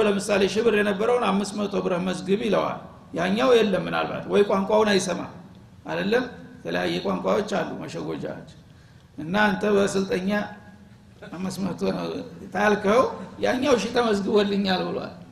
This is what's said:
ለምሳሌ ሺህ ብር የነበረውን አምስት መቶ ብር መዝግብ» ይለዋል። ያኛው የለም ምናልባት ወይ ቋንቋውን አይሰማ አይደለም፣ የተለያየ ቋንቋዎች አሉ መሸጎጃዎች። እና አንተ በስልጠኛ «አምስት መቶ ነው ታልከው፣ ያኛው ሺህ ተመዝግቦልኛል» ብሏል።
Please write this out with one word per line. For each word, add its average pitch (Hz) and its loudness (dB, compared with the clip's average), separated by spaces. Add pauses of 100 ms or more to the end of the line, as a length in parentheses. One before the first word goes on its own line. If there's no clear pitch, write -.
ለምሳሌ 202 2
ሺህ 196 2
ብር 220 4
የነበረውን 208 2
አምስት 196 0
መቶ 208 -4
ብር 185 0
መዝግብ» 185 0
ይለዋል። 165 0 (340)
ያኛው 202 2
የለም 202 4
ምናልባት 165 -2
ወይ 196 4
ቋንቋውን 214 2
አይሰማ 185 0 (640)
አይደለም፣ 202 0 (280)
የተለያየ 175 -2
ቋንቋዎች 196 0
አሉ 165 -2
መሸጎጃዎች። - -8 (680)
እና 156 -6
አንተ 196 2
በስልጠኛ 196 0 (880)
«አምስት 185 -8
መቶ 180 -4 (100)
ነው 175 -4 (440)
ታልከው፣ 202 2 (380)
ያኛው 254 2
ሺህ 202 0
ተመዝግቦልኛል» 202 0
ብሏል። - -6 (180)